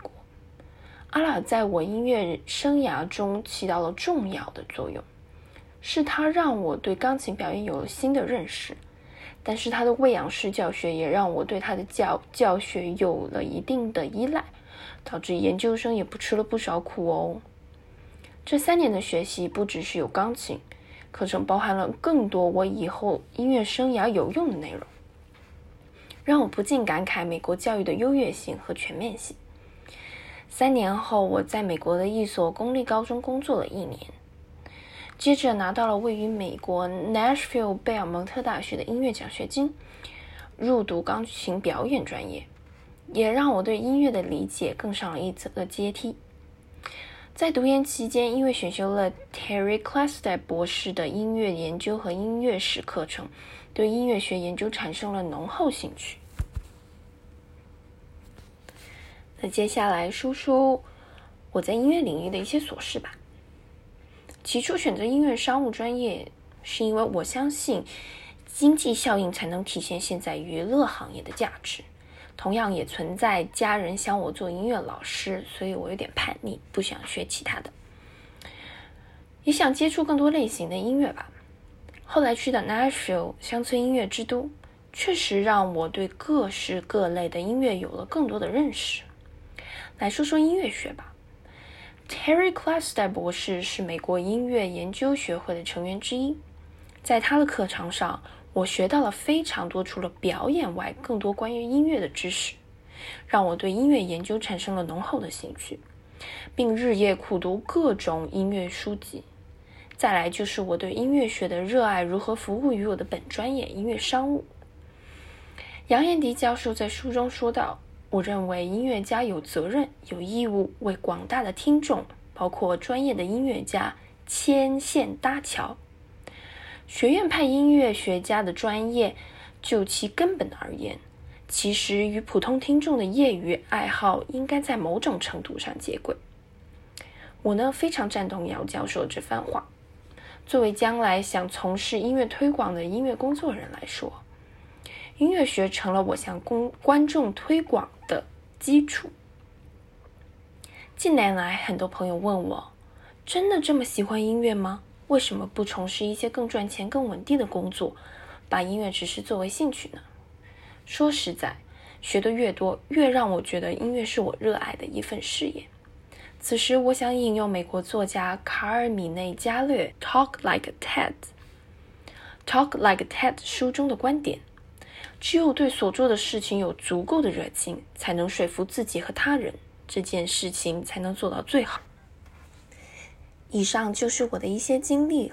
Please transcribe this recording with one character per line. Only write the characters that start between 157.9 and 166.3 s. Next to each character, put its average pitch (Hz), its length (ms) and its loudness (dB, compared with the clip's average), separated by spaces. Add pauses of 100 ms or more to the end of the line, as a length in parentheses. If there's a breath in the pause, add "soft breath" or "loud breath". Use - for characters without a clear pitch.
把 185 140 2
音 190 160 -2
乐 202 140 -2
只 180 120 -4
是 175 160 -6
作 202 180 -4
为 185 100 -2
兴 294 220 0
趣 - 180 -10
呢？” - 100 -14 (880 loud breath)
说 - 240 2
实 294 220 -2
在， - 240 -6 (440 loud breath)
学 - 200 0
得 220 100 2
越 226 220 2
多， 190 260 0 (100)
越 285 200 6
让 247 200 4
我 180 140 0
觉 - 180 -4
得 175 120 -4
音 233 200 -2
乐 240 120 -2
是 226 160 0
我 185 180 -2
热 214 160 0
爱 - 220 -4
的 - 100 -10
一 208 160 -6
份 208 180 -6
事 - 260 -2
业。 - 180 -8 (720 loud breath)